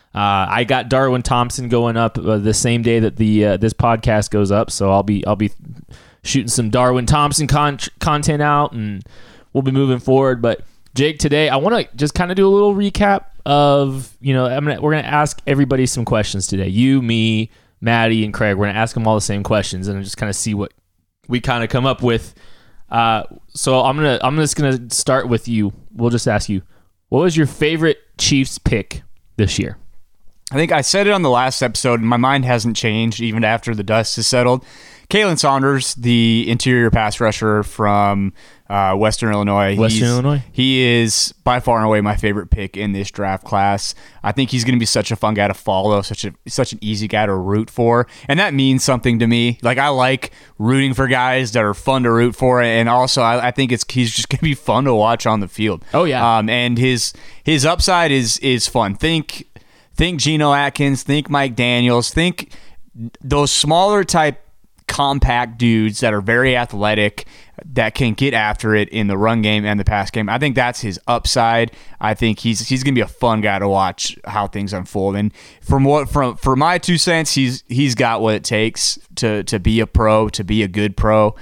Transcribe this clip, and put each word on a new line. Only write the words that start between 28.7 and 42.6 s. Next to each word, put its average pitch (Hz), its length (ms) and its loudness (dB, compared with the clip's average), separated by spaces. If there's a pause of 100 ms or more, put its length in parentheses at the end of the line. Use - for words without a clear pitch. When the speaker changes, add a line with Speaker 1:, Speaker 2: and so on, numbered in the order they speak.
Speaker 1:
this 104 200 0
year? - 200 -6 (720)
Speaker 2:
I 135 40 -4
think 160 140 0
I 151 120 2
said 202 240 0
it 208 80 2
on 185 80 0
the 139 80 2
last 127 320 0
episode, 120 380 -2
and 113 80 0
my 120 100 2
mind 131 260 2
hasn't 117 320 0
changed 113 460 -2
even 113 200 -2
after 113 320 0
the 104 80 -6
dust 110 340 0
has 113 100 -4
settled. 123 360 2 (460)
Kalen 196 300 0
Saunders, 135 560 0
the 117 540 2
interior 120 420 2
pass 107 300 0
rusher 107 420 0
from, 101 720 0 (340)
uh, 98 260 0
Western 107 380 0
Illinois. 101 440 0
Speaker 1:
Western 110 260 2
Speaker 2:
He's, 120 80 0
Speaker 1:
Illinois. 131 420 -2
Speaker 2:
he 131 300 2 (200)
is - 300 -2 (120)
by 123 160 2
far 117 180 0
and 110 80 2
away 107 160 2
my 104 140 0
favorite 101 340 -2
pick 98 260 -2